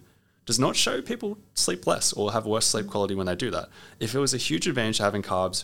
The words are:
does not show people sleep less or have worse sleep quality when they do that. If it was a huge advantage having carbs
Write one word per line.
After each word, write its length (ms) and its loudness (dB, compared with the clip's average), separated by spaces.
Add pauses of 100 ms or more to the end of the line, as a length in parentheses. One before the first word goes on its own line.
(460)
does 140 0
not 160 2
show 260 0
people 360 -6 (160)
sleep 320 0
less 280 2
or 180 0
have 140 0
worse 200 2
sleep 220 0
quality 280 0
when 120 -2
they 80 0
do 160 -2
that. 180 -6 (300)
If 160 -2
it 40 0
was 140 2
a 40 -2
huge 300 -2
advantage 300 0
having 240 2
carbs 420 0